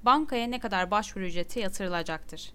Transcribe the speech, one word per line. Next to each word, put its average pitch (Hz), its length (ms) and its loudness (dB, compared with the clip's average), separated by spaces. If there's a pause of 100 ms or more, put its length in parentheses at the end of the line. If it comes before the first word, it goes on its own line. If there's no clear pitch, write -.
Bankaya 254 440 4
ne 247 120 -4
kadar 185 320 0
başvuru 208 340 0
ücreti 196 340 -2
yatırılacaktır? 175 960 -4